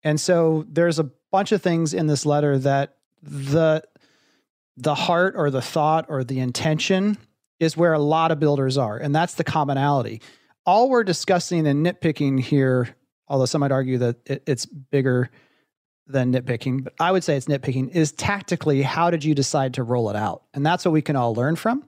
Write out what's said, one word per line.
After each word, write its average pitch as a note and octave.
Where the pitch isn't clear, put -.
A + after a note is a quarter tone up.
And D3+
so D#3+
there's E3
a D3+
bunch G3
of G3+
things E3
in F3+
this D3
letter D3
that C#3
the, D3
the C#3+
heart F3+
or D3+
the C3
thought D#3
or C3+
the C3
intention D#3+
is D#3+
where E3
a D#3
lot D#3+
of D#3
builders C#3
are. A2+
And C#3+
that's E3+
the E3
commonality. C#3
All A3
we're B3
discussing F3
and C#3+
nitpicking D3
here, B2+
although C3+
some D3
might C#3
argue C3
that A#2+
it, C#3
it's D3
bigger C3
than B2+
nitpicking, B2+
but C3+
I E3+
would F#3+
say D3
it's C3
nitpicking, C3+
is D#3+
tactically, E3+
how E3
did E3
you D3+
decide C3+
to C3+
roll A#2
it G2+
out? -
And C#3+
that's F3
what F3
we D#3
can D3+
all A#2+
learn C#3
from. B3